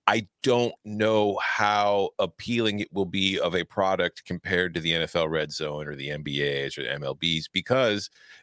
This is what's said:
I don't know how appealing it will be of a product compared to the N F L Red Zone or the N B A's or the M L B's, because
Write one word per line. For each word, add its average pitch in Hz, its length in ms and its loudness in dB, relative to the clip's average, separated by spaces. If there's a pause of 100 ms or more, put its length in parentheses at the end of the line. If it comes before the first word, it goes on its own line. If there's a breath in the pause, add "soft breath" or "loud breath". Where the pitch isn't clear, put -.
I 110 200 0 (160)
don't 120 300 4 (120)
know 107 580 2
how 104 680 2 (100)
appealing 107 600 0
it - 120 -6
will 98 140 0
be 95 340 0
of 82 140 0
a 87 120 0
product 95 600 0
compared 90 480 -2
to 87 60 -2
the 82 140 0
N 82 100 0
F 80 120 -4
L 82 120 2
Red 78 240 -2
Zone 73 360 -6
or 73 80 -8
the 69 140 -8
N 73 140 -6
B 71 180 -4
A's 69 360 -2
or 71 60 -6
the 62 80 -4
M 71 120 -6
L 67 120 -4
B's, 80 320 0
because 107 600 0 (340 loud breath)